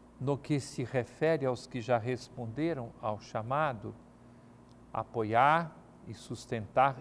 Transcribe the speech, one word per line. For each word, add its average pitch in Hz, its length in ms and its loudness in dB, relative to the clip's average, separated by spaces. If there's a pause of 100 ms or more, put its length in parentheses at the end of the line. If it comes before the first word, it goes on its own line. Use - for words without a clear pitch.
(200)
no 135 180 0
que 147 220 0
se - 240 -6
refere 135 600 0
aos 127 220 -2
que 127 140 -8
já 117 180 2
responderam 123 920 -4 (100)
ao 107 160 -2
chamado, 117 760 -4 (1000)
apoiar 123 840 2 (300)
e 113 80 -12
sustentar 123 880 0